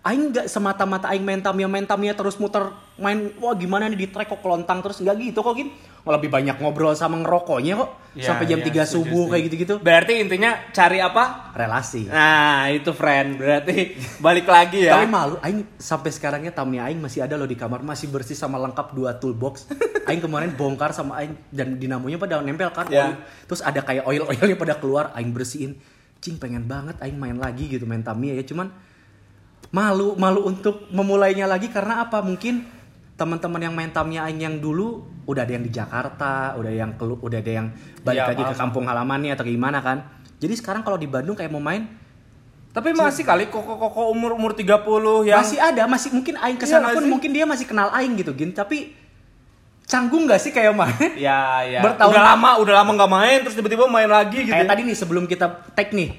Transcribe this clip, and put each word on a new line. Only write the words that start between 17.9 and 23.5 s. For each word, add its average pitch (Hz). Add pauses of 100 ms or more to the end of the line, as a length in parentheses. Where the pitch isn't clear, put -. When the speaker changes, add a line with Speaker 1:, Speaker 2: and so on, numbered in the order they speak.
Speaker 1:
bersih 135
sama 139
lengkap 131
dua 127
toolbox. 123 (140)
Speaker 2:
<laughs> -
Speaker 1:
Aing 165
kemarin 160
bongkar 139
sama 143
Aing 151 (140)
dan 131
dinamonya 131
pada 170
nempel 160
kan, 165
Speaker 2:
Ya. 143
Speaker 1:
oli. 139 (300)
Terus -